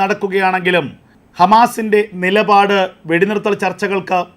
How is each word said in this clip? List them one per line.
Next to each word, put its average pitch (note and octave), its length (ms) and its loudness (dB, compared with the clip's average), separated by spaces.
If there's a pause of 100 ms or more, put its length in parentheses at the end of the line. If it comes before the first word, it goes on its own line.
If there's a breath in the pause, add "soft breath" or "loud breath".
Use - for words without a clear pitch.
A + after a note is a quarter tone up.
നടക്കുകയാണെങ്കിലും F#3 880 -2 (500 soft breath)
ഹമാസിൻ്റെ A3 640 2 (240)
നിലപാട് G3+ 520 2 (340)
വെടിനിർത്തൽ G3+ 520 0
ചർച്ചകൾക്ക് F#3 560 -4 (180)